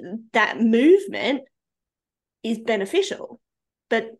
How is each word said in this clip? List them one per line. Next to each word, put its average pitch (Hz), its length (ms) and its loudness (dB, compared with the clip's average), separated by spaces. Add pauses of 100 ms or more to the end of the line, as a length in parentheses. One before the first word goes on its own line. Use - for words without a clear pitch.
(340)
that - 260 0
movement 240 800 2 (1000)
is 220 160 -4
beneficial. 226 800 -4 (500)
But 226 300 -2